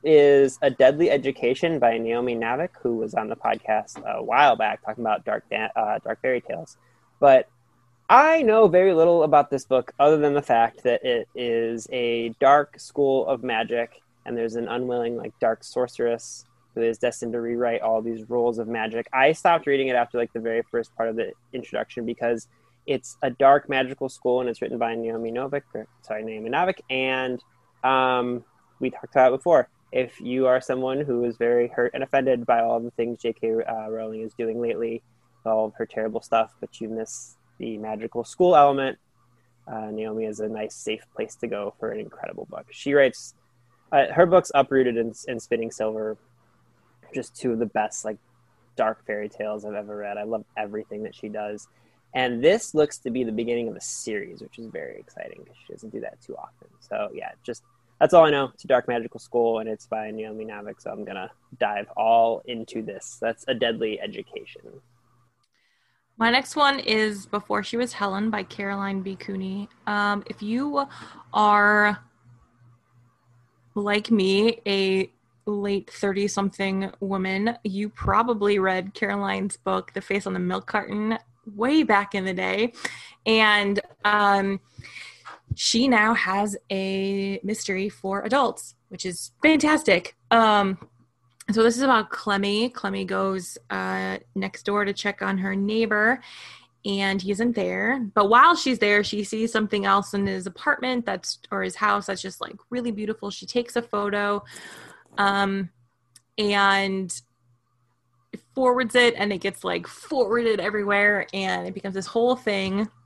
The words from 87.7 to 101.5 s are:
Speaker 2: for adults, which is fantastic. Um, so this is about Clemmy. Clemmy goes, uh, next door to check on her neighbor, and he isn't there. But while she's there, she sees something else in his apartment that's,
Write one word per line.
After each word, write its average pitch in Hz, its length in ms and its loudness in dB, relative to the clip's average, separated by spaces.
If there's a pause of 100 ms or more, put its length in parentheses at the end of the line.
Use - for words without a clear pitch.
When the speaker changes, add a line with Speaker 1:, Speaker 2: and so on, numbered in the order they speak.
Speaker 2:
for 196 340 -6
adults, 226 520 -2 (160)
which 185 160 -12
is - 260 -10 (100)
fantastic. 302 720 4 (160)
Um, 208 600 4 (600)
so 220 120 2
this 233 120 4
is 247 80 -2
about 240 280 2
Clemmy. 202 580 -2
Clemmy 196 380 -6
goes, 190 500 -4 (140)
uh, 190 480 -6 (160)
next 190 300 -8
door 202 200 0
to 202 80 -4
check 202 300 -6
on 196 160 -2
her 190 180 -4
neighbor, 220 640 2 (640)
and 196 380 -2
he 190 80 -6
isn't 226 240 0
there. 202 440 -2 (160)
But 202 140 4
while 277 260 8
she's 262 240 0
there, 208 240 4
she 202 220 -4
sees 220 260 -2
something 208 360 0
else 196 260 2
in 196 140 0
his 190 200 -4
apartment 247 600 -2
that's, 190 320 -6 (120)